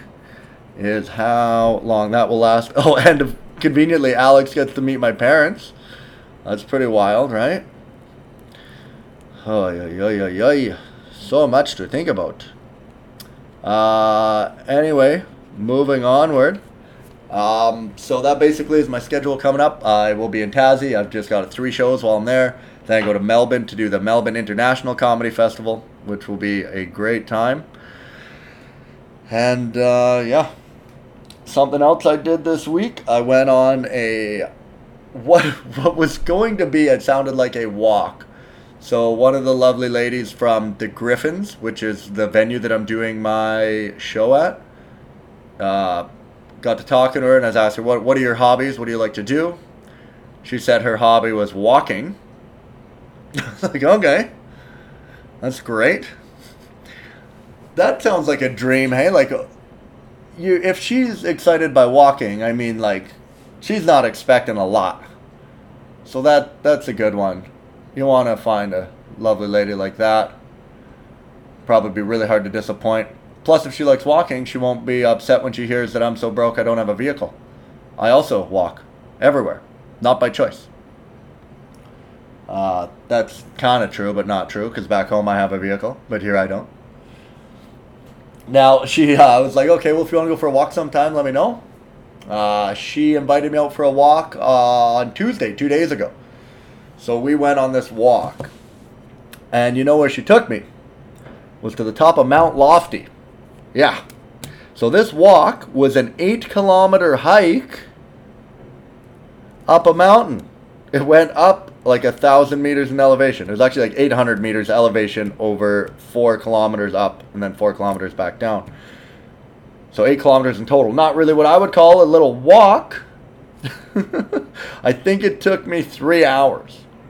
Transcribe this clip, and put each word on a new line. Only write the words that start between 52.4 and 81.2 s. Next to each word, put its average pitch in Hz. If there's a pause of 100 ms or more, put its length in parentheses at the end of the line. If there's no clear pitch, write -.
<laughs> -
I -
was -
like, 147
"Okay, 202 (1080)
that's 127
great." 120 (1700)
That 185
sounds 180
like 139
a 131
dream, 127
hey? 139
Like, 147 (1080)
you, 180
if 185
she's 240
excited 160
by 127
walking, 135
I 117
mean, 117
like, 101 (540)
she's 202
not 147
expecting 117
a 98
lot. 95 (1000)
So 131
that, 147
that's 147
a 123
good 107
one. 95 (500)
You 135
wanna 123
find 104
a 92 (260)
lovely 107
lady 101
like 98
that. 110 (1300)
Probably 107
be 98
really 110
hard 107
to 98
disappoint. 110 (360)
Plus, 160
if 131
she 151
likes 135
walking, 147
she -
won't 123
be 123
upset 113
when 127
she 120
hears 120
that 117
I'm 117
so 113
broke 117
I 117
don't 117
have 110
a 104
vehicle. 127 (640)
I 110
also 123
walk 90 (380)
everywhere, 123 (400)
not 123
by 120
choice. - (1800)